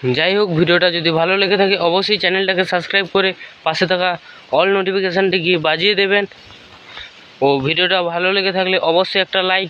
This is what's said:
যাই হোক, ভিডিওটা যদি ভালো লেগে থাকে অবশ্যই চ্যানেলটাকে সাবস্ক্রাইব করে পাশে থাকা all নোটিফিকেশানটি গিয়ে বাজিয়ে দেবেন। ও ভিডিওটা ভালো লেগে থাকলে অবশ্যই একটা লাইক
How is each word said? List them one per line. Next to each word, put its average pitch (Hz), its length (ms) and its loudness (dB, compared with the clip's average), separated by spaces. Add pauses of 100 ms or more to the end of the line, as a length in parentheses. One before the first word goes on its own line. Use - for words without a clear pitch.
(160)
যাই 165 220 0
হোক, 208 100 0 (100)
ভিডিওটা 175 380 4
যদি 170 140 0 (100)
ভালো 180 220 2
লেগে 196 200 2
থাকে 196 140 2 (120)
অবশ্যই 190 340 0
চ্যানেলটাকে 190 500 0
সাবস্ক্রাইব 185 420 -2
করে 190 160 2 (360)
পাশে 160 260 0
থাকা 180 180 0 (460)
all 175 120 4 (100)
নোটিফিকেশানটি 190 680 0
গিয়ে 180 220 2
বাজিয়ে 165 340 0
দেবেন। 196 240 2 (1200)
ও 139 40 4 (180)
ভিডিওটা 180 320 0 (140)
ভালো 175 240 -2
লেগে 190 220 0
থাকলে 185 180 0 (140)
অবশ্যই 185 340 0
একটা 190 160 -4 (100)
লাইক 190 200 -2